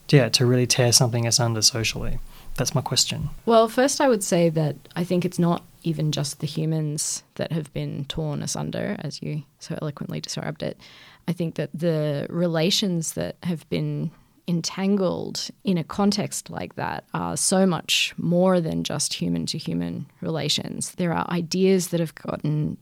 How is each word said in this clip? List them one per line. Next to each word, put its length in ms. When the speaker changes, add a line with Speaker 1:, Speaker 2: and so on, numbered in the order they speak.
Speaker 1:
yeah, 200
to 160
really 220
tear 240
something 340
asunder 380
socially? 560
That's 180
my 60
question. 480
Speaker 2:
Well, 240
first 320
I 80
would 140
say 260
that 260
I 80
think 220
it's 140
not 240
even 280
just 300
the 60
humans 760
that 180
have 200
been 320
torn 380
asunder, 560
as 240
you 180
so 240
eloquently 380
described 420
it. 160
I 60
think 220
that 180
the 560
relations 840
that 280
have 280
been 420
entangled 1000
in 140
a 60
context 640
like 260
that 380
are 240
so 280
much 520
more 420
than 240
just 300
human-to-human 920
relations. 760
There 180
are 160
ideas 600
that 100
have 160
gotten 680